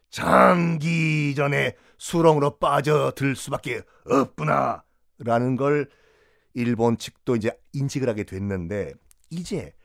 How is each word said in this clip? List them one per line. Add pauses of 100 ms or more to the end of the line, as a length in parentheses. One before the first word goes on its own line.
장기전에 (220)
수렁으로
빠져들
수밖에 (240)
없구나.라는
걸 (640)
일본
측도
이제 (220)
인식을
하게
됐는데 (380)
이제